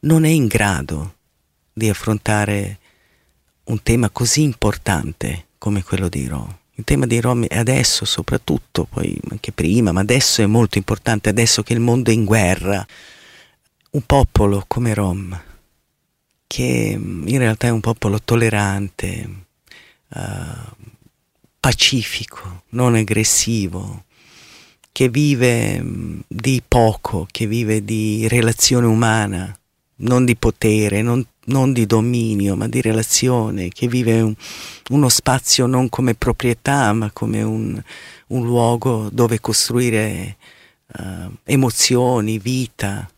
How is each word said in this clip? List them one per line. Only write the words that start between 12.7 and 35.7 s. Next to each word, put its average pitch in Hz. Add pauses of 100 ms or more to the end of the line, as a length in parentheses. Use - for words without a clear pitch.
Un 147
popolo 104
come 117
Rom, 92 (1040)
che, 117
mm, 92
in 123
realtà 117
è -
un 117
popolo 110
tollerante, 101 (640)
eh, - (760)
pacifico, -
non 123
aggressivo, 101 (880)
che 131
vive, 120
mm, -
di 131
poco, 110
che 113
vive 110
di 110
relazione 120
umana, 110 (400)
non 123
di 120
potere, 107
non, 120 (200)
non 135
di 120
dominio, 110
ma 104
di 120
relazione, 110
che 120
vive 117
un, 110 (560)
uno 135
spazio -
non 127